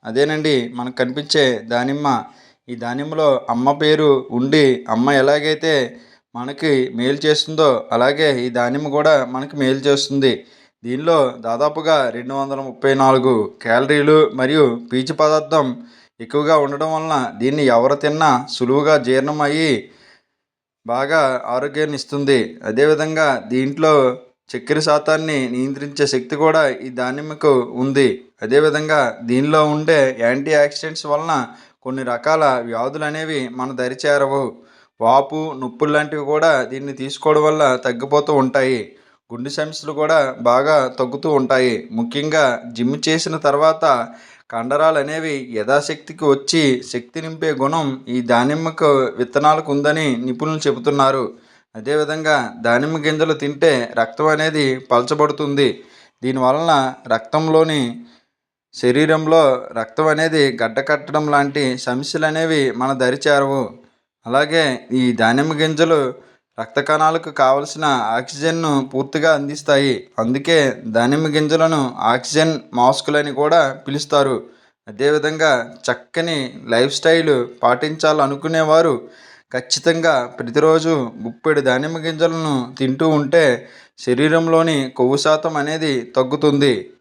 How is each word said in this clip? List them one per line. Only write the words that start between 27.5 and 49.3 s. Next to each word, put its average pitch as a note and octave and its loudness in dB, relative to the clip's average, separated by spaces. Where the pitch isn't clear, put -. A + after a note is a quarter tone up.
ఉంది. C3+ 2
అదేవిధంగా D3+ 2
దీనిలో D3 2
ఉండే D#3 2
యాంటీ C#3 0
ఆక్సిడెంట్స్ D#3 -6
వలన D#3 -2
కొన్ని C3 -8
రకాల D#3 0
వ్యాధులు C#3 -4
అనేవి D#3 -6
మన B2+ -6
దరి B2+ -4
చేరవు. C#3 2
వాపు, C#3 2
నొప్పులు D3 -2
లాంటివి D3+ -4
కూడా D#3 4
దీన్ని C#3 -10
తీసుకోవడం D3+ 2
వల్ల D#3 2
తగ్గిపోతూ C3+ 0
ఉంటాయి. C3 0
గుండె B2 -10
సమస్యలు D#3 -8
కూడా D#3 4
బాగా C#3 4
తగ్గుతూ C3+ -2
ఉంటాయి. B2+ 2
ముఖ్యంగా C#3+ 0
జిమ్ A#2+ -2
చేసిన D#3+ -2
తర్వాత D#3 2
కండరాలు D3 0
అనేవి D#3 -6
యథాశక్తికి D3 -2
వచ్చి C#3 0
శక్తి B2 -10
నింపే D#3+ -6
గుణం D3+ -2
ఈ - 0
దానిమ్మకు D3+ 2
విత్తనాలకు D3+ 0